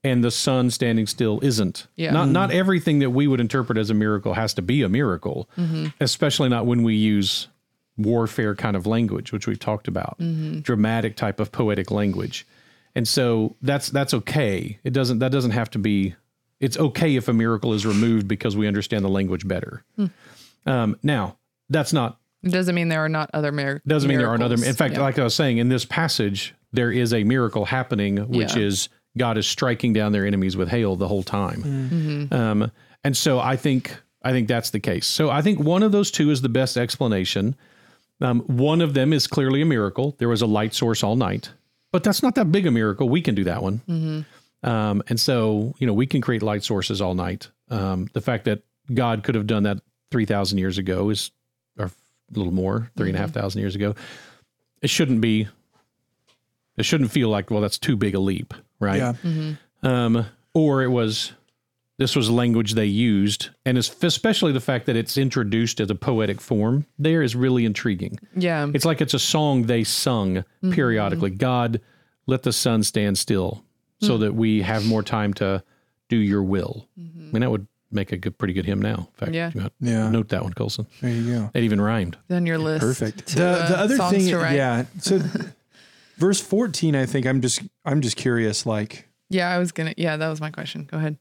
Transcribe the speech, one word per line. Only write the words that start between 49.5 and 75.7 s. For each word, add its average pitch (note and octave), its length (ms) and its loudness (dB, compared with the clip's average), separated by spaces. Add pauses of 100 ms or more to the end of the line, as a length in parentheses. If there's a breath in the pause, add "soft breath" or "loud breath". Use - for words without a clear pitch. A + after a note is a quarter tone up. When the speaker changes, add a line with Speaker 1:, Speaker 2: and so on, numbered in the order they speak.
Speaker 1:
that G2+ 140 0 (320)
three A2+ 160 0
thousand G2+ 320 0
years F#2 200 -2
ago F#2 320 -2
is, - 200 -4 (480)
or G2+ 80 -4
a F2+ 40 -6 (480)
little F2+ 140 -2
more, F#2+ 280 -2
Speaker 2:
Mm-hmm. - 180 -12
Speaker 1:
three F#2+ 100 0
and F#2+ 80 -2
a F#2+ 40 -2
half G2+ 120 -4
thousand G2+ 300 -4
years G2 120 -4
ago, G#2 200 -2 (880 loud breath)
it C#3 80 0
shouldn't C3 300 2
be, A2 280 2 (1300)
it A2 80 -2
shouldn't C#3 260 2
feel B2 180 2
like, G2+ 220 -2
"Well, G#2+ 100 0
that's G#2 180 -2
too C3 180 0
big G2+ 180 0
a F#2+ 60 0
leap," G2 340 -2 (240)
right? G2+ 200 0
Speaker 3:
Yeah. B2 140 0 (120)
Speaker 2:
Mm-hmm. D#3 600 -6
Speaker 1:
Um, A#2 400 2 (280)
or C#3+ 280 4
it B2+ 60 0
was, A#2 440 0 (680)
this C3 180 0
was A#2 140 2
language A#2 440 2
they G#2+ 120 2
used, G2+ 640 0 (140)
and B2+ 140 2
it's, - 240 -2
especially F3 500 2
the B2+ 80 0
fact B2+ 260 -2
that A2+ 100 2
it's A2+ 200 -2
introduced A#2 640 0
as G#2 100 0
a G#2 40 0
poetic A2 460 0
form A#2+ 460 0 (120)
there D#3+ 240 2
is A#2+ 140 0
really B2+ 280 2
intriguing. G2 540 -2 (180)
Speaker 2:
Yeah. E3 380 0
Speaker 1:
It's C#3+ 100 0
like D#3+ 160 2
it's D3 140 0
a C3 40 0
song D3 460 2
they A#2 200 2
sung G2 600 0 (180)
Speaker 2:
Mm-hmm. F#3 100 0
Speaker 1:
periodically. G#2 580 0
"God, A#2 500 0 (460 soft breath)
let C3 160 0
the A#2+ 100 0
sun A2+ 300 2
stand G2+ 360 0
still G2 460 -2 (380)
so G#3 140 2
Speaker 2:
Mm. G#2+ 40 0
Speaker 1:
that G#2+ 140 2
we A2 280 2
have G#2 240 0
more A2 160 2
time G#2 320 0
to G2 280 -2 (460)